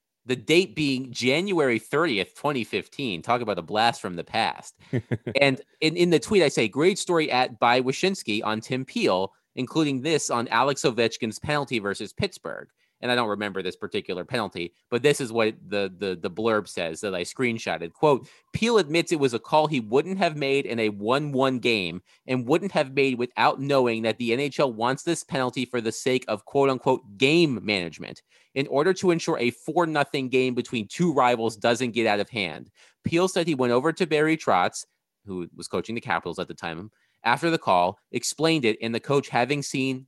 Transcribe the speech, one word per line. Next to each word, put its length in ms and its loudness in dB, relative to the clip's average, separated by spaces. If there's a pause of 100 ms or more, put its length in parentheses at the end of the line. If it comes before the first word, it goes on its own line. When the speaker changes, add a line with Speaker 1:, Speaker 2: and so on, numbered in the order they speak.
(260)
Speaker 1:
the 100 -2
date 400 2
being 360 -2
January 680 2
thirtieth, 560 0
twenty 300 -2
fifteen. 560 -6
Talk 200 0
about 160 -4
a 60 -4
blast 380 0
from 160 -6
the 80 -8
past. 500 -4 (160)
Speaker 2:
<laughs> 100 -2 (380)
Speaker 1:
And 220 4 (180)
in, 160 0
in 140 4
the 100 6
tweet, 240 4
I 60 6
say, 180 0
"Great 320 2
story 320 0
at 280 0
by 220 4
Wyshynski 640 -2
on 160 -2
Tim 260 -6
Peel, 480 0 (220)
including 460 -2
this 280 0
on 200 -2
Alex 340 0
Ovechkin's 560 -2
penalty 400 -4
versus 340 -6
Pittsburgh." 540 -8 (360)
And 80 0
I 40 2
don't 140 2
remember 340 -4
this 120 -4
particular 480 -6
penalty, 500 -6 (180)
but 100 0
this 180 4
is 120 -6
what 240 2 (120)
the, 300 -2
the, 240 -2
the 80 -4
blurb 380 0
says 340 -6
that 140 -4
I 80 -2
screenshotted. 720 -4
Quote, 360 2 (240)
"Peel 240 2
admits 340 0
it 80 0
was 140 2
a 60 0
call 260 2
he 140 0
wouldn't 400 0
have 180 0
made 300 0
in 120 -4
a 100 2
one 420 -2
one 260 2
game 460 -2 (240)
and 200 -2
wouldn't 260 0
have 200 0
made 240 2
without 420 2
knowing 440 2
that 160 0
the 140 0
N 60 0
H 200 -4
L 120 2
wants 300 -2
this 220 -2
penalty 420 -4
for 160 -4
the 100 -2
sake 360 0
of, 180 -4
quote 240 2
unquote, 320 2 (160)
game 480 4
management 560 -4 (320)
in 140 -2
order 260 2
to 160 -2
ensure 300 0
a 100 2
four 380 -2
nothing 420 0
game 240 2
between 340 -4
two 240 0
rivals 460 2
doesn't 360 0
get 120 2
out 140 2
of 100 -4
hand." 400 -6 (340)
Peel 240 0
said 200 -2
he 80 0
went 180 2
over 180 2
to 140 -2
Barry 320 2
Trotz, 480 2 (400)
who 300 -8
was 120 -14
coaching 280 -6
the 60 -8
Capitals 360 -4
at 100 -6
the 60 -12
time, 380 -10 (320)
after 260 2
the 80 0
call, 420 2 (120)
explained 540 0
it, 160 2
and 140 -4
the 40 -2
coach, 300 0
having 320 0
seen 460 -4